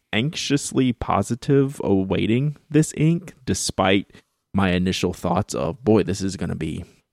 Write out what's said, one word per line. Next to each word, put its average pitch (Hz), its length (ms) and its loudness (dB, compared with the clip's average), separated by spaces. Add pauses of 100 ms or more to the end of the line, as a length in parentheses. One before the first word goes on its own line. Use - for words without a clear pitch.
(120)
anxiously 131 800 0
positive 135 920 0
awaiting 98 720 0 (140)
this 151 260 2
ink, 165 380 0 (100)
despite 95 640 0 (440)
my 95 160 2
initial 90 420 0
thoughts 90 420 -4
of, 82 300 -4
"Boy, 107 180 6
this 95 200 -4
is 95 140 -4
gonna 87 180 -6
be 85 300 -6 (280)